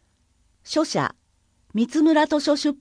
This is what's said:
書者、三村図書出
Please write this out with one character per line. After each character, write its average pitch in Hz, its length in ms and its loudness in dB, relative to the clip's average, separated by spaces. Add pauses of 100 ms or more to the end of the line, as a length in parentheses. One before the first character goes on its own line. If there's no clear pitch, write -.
(640)
書 - 200 -2
者、 156 300 -4 (600)
三 226 120 0
村 302 400 2
図 302 140 -2
書 294 160 0
出 294 240 -4